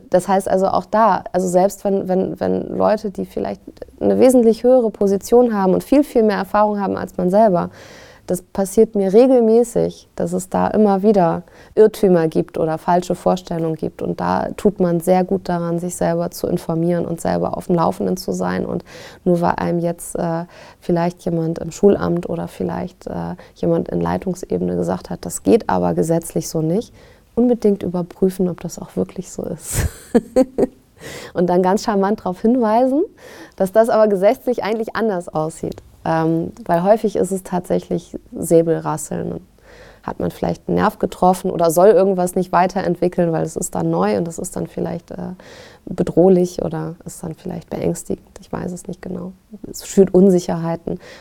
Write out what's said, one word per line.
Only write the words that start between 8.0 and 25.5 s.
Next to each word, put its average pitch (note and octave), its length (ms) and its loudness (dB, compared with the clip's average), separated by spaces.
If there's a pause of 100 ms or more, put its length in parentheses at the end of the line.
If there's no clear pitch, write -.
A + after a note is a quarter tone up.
das F3+ 160 -4
passiert A3 520 0
mir F#3+ 160 0
regelmäßig, A3+ 1040 4
dass F3 160 -4
es F3+ 160 -4
da F3+ 200 0
immer G3 360 2
wieder F3 400 4 (320)
Irrtümer F#3 540 4
gibt E3+ 280 -4
oder D#3+ 200 -2
falsche F3+ 360 0
Vorstellungen F3 600 -2
gibt. F3 260 -8
Und F3 200 -6
da F3+ 340 -2
tut - 240 0
man E3+ 220 2
sehr F#3 240 2
gut F#3 240 -4
daran, E3+ 300 -2
sich F3 160 -8
selber E3+ 360 -2
zu - 160 -6
informieren E3+ 580 -2
und E3+ 140 -8
selber - 380 -2
auf F3+ 100 -12
dem F#3 80 0
Laufenden F#3 400 0
zu G3 160 -8
sein. F3+ 340 -4
Und F3+ 200 -8 (400)
nur F3 160 2
weil E3+ 140 2
einem F3 240 -2
jetzt, E3+ 360 -6
äh, E3+ 300 -4 (340)
vielleicht F3 440 -2
jemand E3 360 -4
im - 120 -10
Schulamt F3 580 0
oder E3+ 180 -6
vielleicht, F3+ 600 -8
äh, F3 280 -8 (200)
jemand E3+ 340 -2
in F3 100 -4
Leitungsebene F3+ 760 -4
gesagt F3+ 320 -4
hat, F3 160 -10
„Das - 180 -10
geht G#3+ 260 4